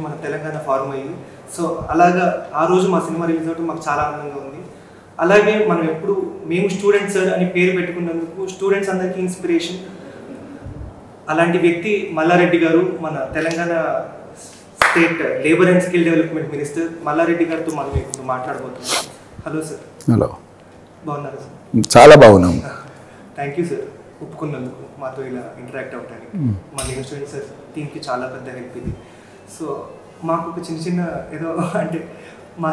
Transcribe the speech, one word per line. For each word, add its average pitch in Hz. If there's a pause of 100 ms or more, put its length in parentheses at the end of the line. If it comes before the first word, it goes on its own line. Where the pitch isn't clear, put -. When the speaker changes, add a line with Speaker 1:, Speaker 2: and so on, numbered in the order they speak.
Speaker 1:
మన 147 (120)
తెలంగాణ 147 (120)
ఫార్మ్ 139
అయ్యి. 139 (440)
So, 175 (300)
అలాగా 180 (360)
ఆ -
రోజు 185
మా 175
సినిమా 165
రిలీజ్ 160
అవ్వడం 165
మాకు 151
చాలా 147
ఆనందంగా 143
ఉంది. 143 (640)
అలాగే 202 (160)
మనం 165 (100)
ఎప్పుడు - (380)
మేము 185
స్టూడెంట్ 202
సార్ 185
అని 180 (100)
పేరు 180
పెట్టుకున్నందుకు 170
స్టూడెంట్స్ 196
అందరికీ 185
ఇన్స్పిరేషన్. 180 (1500)
అలాంటి 170
వ్యక్తి 170 (260)
మల్లారెడ్డి 170
గారు, 165 (240)
మన 151 (220)
తెలంగాణ 165 (1120)
State 165 (240)
Labour 175
and 180
Skill 175
Development 160
Minister 147 (240)
మల్లారెడ్డి 165
గారితో 160
మనం 139
ఇప్పుడు 131
మాట్లాడబోతున్నాం. 127 (420)
హలో 156
సార్. 143 (300)
Speaker 2:
హలో. - (800)
Speaker 1:
బాగున్నారా 143
సార్? - (400)
Speaker 2:
చాలా 147
బాగున్నాం. 95 (840)
Speaker 1:
Thank 143
you 160
సార్, 131 (400)
ఒప్పుకున్నందుకు 131 (180)
మాతో 131
ఇలా 123 (180)
ఇంటరాక్ట్ 123
అవ్వడానికి. 113
Speaker 2:
మ్మ్. 113 (200)
Speaker 1:
మా 139
నేను 131
స్టూడెంట్ 139
సార్ 139 (280)
టీమ్కి 147
చాలా 127
పెద్ద 127 (100)
హెల్ప్ 120
ఇది. - (640)
So, 160 (640)
మాకు -
ఒక 175
చిన్న 160
చిన్న 175 (360)
ఏదో, 165 (340)
అంటే, 160 (640)
మా 156